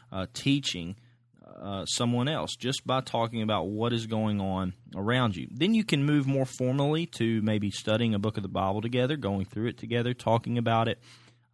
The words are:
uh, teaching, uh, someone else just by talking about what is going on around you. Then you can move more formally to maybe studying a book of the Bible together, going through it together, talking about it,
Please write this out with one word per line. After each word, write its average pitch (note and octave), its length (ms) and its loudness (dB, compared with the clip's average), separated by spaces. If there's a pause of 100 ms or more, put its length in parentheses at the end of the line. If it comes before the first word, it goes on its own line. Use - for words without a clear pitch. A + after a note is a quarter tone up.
(120)
uh, F#2 220 -4
teaching, G#2 640 -2 (640)
uh, G2 260 -6
someone A#2+ 420 0
else C3+ 280 -4
just C3 300 -4
by C3 160 0
talking A#2 400 -2
about G#2 260 0
what G#2+ 240 0
is A2+ 140 0
going A2 340 0
on F#2 340 -2 (220)
around A2+ 400 2
you. D2 140 -6
Then E3 240 2
you A3 100 4
can D3+ 200 2
move D3 240 4
more C3+ 180 2
formally C#3+ 600 0 (100)
to A2+ 240 2
maybe G#2+ 300 2
studying A2+ 420 0
a G#2 60 2
book G#2+ 180 0
of G#2+ 60 -4
the F#2+ 60 -6
Bible G2 320 0
together, B2+ 360 0
going G2 280 -2
through A2 240 -4
it - 100 -8
together, A#2+ 340 0
talking A2+ 460 2
about A2+ 280 2
it, A2+ 120 -2 (540)